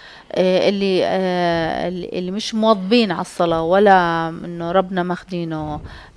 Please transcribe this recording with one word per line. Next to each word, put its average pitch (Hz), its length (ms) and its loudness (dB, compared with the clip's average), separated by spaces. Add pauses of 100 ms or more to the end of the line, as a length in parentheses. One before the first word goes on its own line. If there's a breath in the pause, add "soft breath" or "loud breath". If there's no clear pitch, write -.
(320 loud breath)
آه، 185 360 2
اللي، 196 360 0
آه، 175 840 -2
اللي، 180 240 -8
اللي 180 180 -6
مش 208 240 -8
مواظبين 220 580 2
على 165 80 -4
الصلاة 170 420 0
ولا 175 640 4
إنه 170 440 -8
ربنا 185 300 0
ماخدينه 165 800 -6 (360 loud breath)